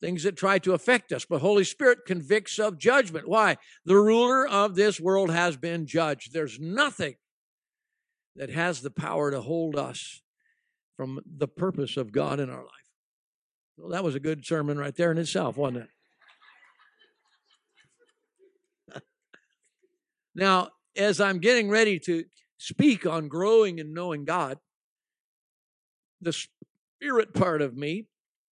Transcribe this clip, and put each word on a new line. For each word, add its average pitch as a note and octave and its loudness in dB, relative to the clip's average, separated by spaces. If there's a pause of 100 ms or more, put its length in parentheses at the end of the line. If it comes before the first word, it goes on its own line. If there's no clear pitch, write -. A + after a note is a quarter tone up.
Things E3+ -4
that F#3 -2
try G3 2
to F#3 0
affect A3+ 0
us. B2+ -6
But D3+ -2
Holy G3 4
Spirit B3 2
convicts F#3 -2
of G#3 -2
judgment. F#3+ 2
Why? G3+ 4 (280)
The F#3 6
ruler A#3+ 6
of G3+ 0
this G3 2
world F#3+ 2
has E3+ 2
been E3 -6
judged. D3+ -2
There's C#3 -6
nothing F3+ -4 (1200)
that C#3 -12
has E3 -4
the C3+ -10
power D#3 -4
to C#3 -4
hold D#3 -4
us - -10 (720)
from C3+ -10
the D3 -6
purpose D3 -6
of A#2+ -6
God C#3+ -2
in B2+ -6
our B2+ -16
life. B2+ -20 (1080)
Well, E3 -16
that F#3 -4
was C#3 -2
a C#3 -6
good D3+ -4
sermon D3 -2
right C#3+ -8
there E3+ 2
in E3 0
itself, D#3+ -4
wasn't B2+ -4
it? - -20
<laughs> - -20 (4000)
Now, F#3 2 (260)
as G3+ 2
I'm F#3+ 2
getting G#3+ 2
ready G#3+ 4
to E3 -4 (340)
speak - 2
on D#3 -2
growing F#3+ 4
and D3+ -10
knowing E3 -6
God, D3+ -2 (1600)
the E3+ -4
spirit - -6
part E3 2
of B2+ -4
me D#3+ -8 (460)